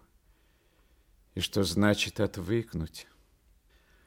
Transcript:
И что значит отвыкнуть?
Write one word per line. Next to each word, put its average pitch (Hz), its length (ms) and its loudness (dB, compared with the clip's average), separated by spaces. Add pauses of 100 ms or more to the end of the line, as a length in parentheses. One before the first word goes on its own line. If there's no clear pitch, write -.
(1400)
И - 40 -6
что 98 240 0
значит 101 560 2
отвыкнуть? 95 880 -4 (1000)